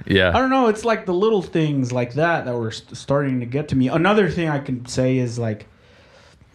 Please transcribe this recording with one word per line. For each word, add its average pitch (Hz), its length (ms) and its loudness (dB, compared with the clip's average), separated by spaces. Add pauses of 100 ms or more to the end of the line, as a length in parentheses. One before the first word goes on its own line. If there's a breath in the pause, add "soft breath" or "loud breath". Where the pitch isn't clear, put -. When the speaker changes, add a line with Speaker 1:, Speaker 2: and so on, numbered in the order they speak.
Speaker 1:
Yeah. 92 220 4
Speaker 2:
I 87 100 2
don't 262 120 2
know. 262 180 4
It's, 214 160 0
like, 220 200 0
the 180 100 -2
little 202 280 2
things 147 500 -2
like 120 220 -2
that 156 300 0
that 123 100 -4
were 117 160 -4
st-, - 260 -14
starting 139 440 0
to 120 60 -6
get 135 220 -4
to - 80 -2
me. 127 120 4
Another 180 420 4
thing 160 180 -2
I 147 120 -2
can 123 260 -8
say 131 320 0
is, 120 200 -4
like, 113 280 -6 (880 soft breath)